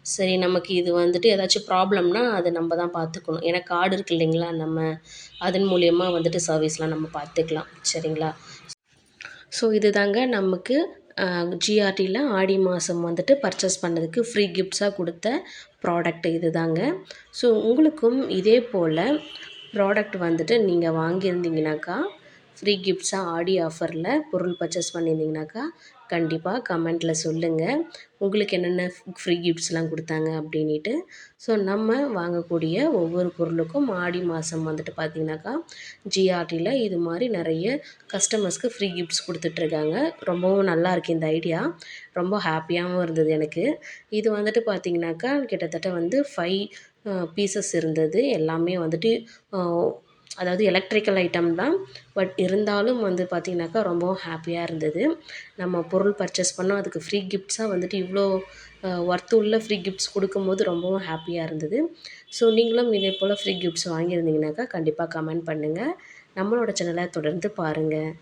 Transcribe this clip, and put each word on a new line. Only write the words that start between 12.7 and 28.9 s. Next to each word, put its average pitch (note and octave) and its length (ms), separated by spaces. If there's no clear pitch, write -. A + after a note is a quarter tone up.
வந்துட்டு E3+ 360
பர்ச்சேஸ் F#3 400
பண்ணதுக்கு E3 380
ஃப்ரீ G#3+ 260
கிஃப்ட்ஸா F#3+ 480
கொடுத்த G3+ 520
ப்ராடக்ட் E3+ 440
இதுதாங்க. E3 680
So, A#3+ 220
உங்களுக்கும் B3 760
இதே G#3 320
போல F#3+ 520
ப்ராடக்ட் G#3 480
வந்துட்டு E3+ 400
நீங்க F3 300
வாங்கியிருந்தீங்கனாக்கா, E3 1040
ஃப்ரீ G3+ 220
கிஃப்ட்ஸா F#3 340
ஆடி F3 460
ஆஃபர்ல E3 560
பொருள் F3+ 300
பர்ச்சேஸ் E3+ 340
பண்ணியிருந்தீங்கனாக்கா, D#3 680
கண்டிப்பா E3 600
கமெண்ட்ல E3 420
சொல்லுங்க. E3 760
உங்களுக்கு G3+ 380
என்னென்ன F3+ 300
ஃப்-, F3+ 360